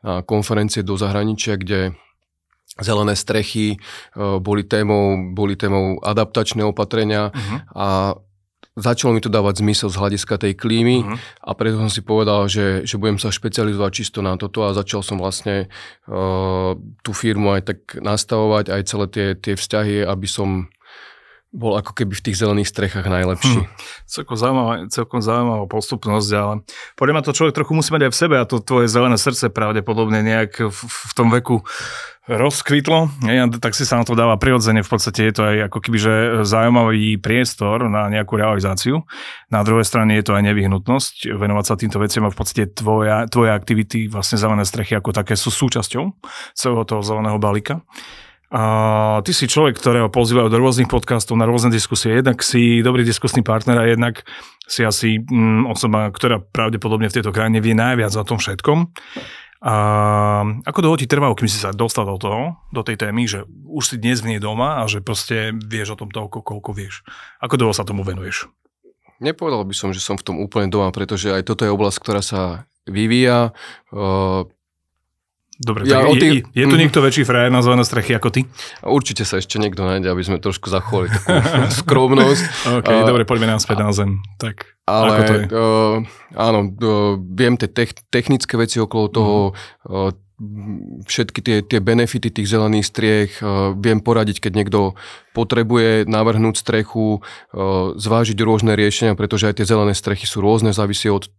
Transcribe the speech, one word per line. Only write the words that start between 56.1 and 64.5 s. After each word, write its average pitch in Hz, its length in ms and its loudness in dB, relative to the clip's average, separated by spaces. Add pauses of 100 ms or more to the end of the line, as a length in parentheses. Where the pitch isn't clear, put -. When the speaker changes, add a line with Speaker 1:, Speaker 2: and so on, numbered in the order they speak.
Speaker 2:
pravdepodobne 110 720 -2
v - 80 -4
tejto 104 160 -2
krajine 110 240 2
vie 110 160 2
najviac 113 400 2
o 110 80 -2
tom 110 160 -4
všetkom. 147 560 -2 (640)
A 117 160 -2 (880)
ako - 160 -4
dlho 165 160 4
ti 135 140 -4
trvalo, 139 260 2
kým 117 140 0
si 101 80 -2
sa 101 160 -4
dostal 110 340 -2
do 98 80 -4
toho, 104 280 -4 (280)
do 113 140 -6
tej 117 120 -4
témy, 110 300 -2
že 101 160 -6 (220)
už 156 180 -8
si - 140 -4
dnes 117 240 0
v 110 160 -4
nej - 20 -4
doma 117 400 -2